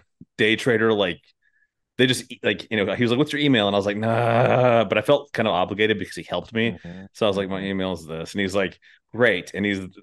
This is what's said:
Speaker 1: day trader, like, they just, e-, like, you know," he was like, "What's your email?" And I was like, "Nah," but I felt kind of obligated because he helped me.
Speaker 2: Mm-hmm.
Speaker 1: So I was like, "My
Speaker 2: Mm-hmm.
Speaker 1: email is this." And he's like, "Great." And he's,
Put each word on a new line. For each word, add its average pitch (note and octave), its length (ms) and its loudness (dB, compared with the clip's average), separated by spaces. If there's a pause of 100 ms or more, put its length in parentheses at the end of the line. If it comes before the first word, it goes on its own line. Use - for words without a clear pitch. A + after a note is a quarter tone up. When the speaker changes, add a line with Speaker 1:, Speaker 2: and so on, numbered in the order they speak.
(380)
Speaker 1:
day A2 200 4
trader, A2+ 340 2
like, F#2+ 300 0 (760)
they B2 80 6
just, A#2+ 260 0
e-, A#2+ 120 -16
like, A2+ 260 -2
you G#2+ 160 0
know," F#2+ 80 -2
he A2+ 100 -2
was A#2 80 2
like, B2 60 2
"What's D3 140 0
your D3 100 -4
email?" B2 260 4
And G2+ 80 0
I G2+ 40 2
was G2 60 0
like, G2+ 120 -2
"Nah," A#2 880 2
but G2+ 140 -2
I G#2+ 40 2
felt C#3+ 300 0
kind A2+ 160 0
of G2 60 2
obligated G2+ 440 2
because F#2 180 -10
he E2+ 80 -12
helped F2+ 300 -8
me. A2+ 180 0
Speaker 2:
Mm-hmm. F2+ 420 -16
Speaker 1:
So - 120 -2
I G#2+ 40 2
was F#2+ 80 -2
like, G2 120 -2
"My F#2+ 120 -6
Speaker 2:
Mm-hmm. G2 60 -6
Speaker 1:
email F#2+ 260 -4
is E2 120 -10
this." D#2+ 280 -10
And G#2 80 -4
he's F#2+ 140 -2
like, F#2+ 220 -2 (360)
"Great." G#2+ 400 0
And G2+ 120 -2
he's, G2+ 140 -2 (240)